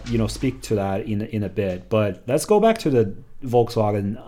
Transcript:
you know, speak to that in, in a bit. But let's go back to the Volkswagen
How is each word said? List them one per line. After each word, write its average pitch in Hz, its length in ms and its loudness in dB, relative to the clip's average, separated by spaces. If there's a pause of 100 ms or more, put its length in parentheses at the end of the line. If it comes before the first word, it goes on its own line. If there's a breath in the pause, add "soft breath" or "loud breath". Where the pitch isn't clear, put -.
(120)
you 117 80 2
know, 107 80 2
speak - 360 -4
to 110 120 -2
that 98 320 -2
in, 104 160 -2
in 110 180 -4
a 95 80 -4
bit. 92 400 -4
But 104 380 0
let's 147 180 0
go 208 140 4
back 220 200 4
to 156 120 0
the 107 240 4 (280)
Volkswagen 110 840 0